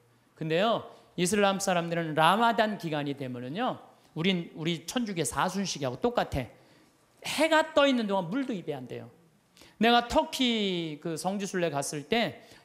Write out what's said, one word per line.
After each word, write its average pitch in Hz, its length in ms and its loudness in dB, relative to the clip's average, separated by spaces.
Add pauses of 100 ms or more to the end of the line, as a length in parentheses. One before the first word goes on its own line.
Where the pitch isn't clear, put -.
(340)
근데요, 165 560 0 (240)
이슬람 196 460 2
사람들은 170 540 0
라마단 214 640 4
기간이 147 360 -4
되면은요, 131 640 -6 (360)
우린, 175 400 0
우리 165 320 -4
천주교 208 380 -4
사순시기하고 151 760 -2
똑같아. 202 440 0 (800)
해가 320 500 2
떠 285 120 6
있는 240 200 2
동안 190 240 -2
물도 262 240 -4
입에 160 180 -6
안 127 160 -8
돼요. 117 220 -12 (680)
내가 233 300 4
터키 208 920 0
그 165 140 -4
성지순례 185 540 -2
갔을 143 380 -4
때 214 340 -2 (220)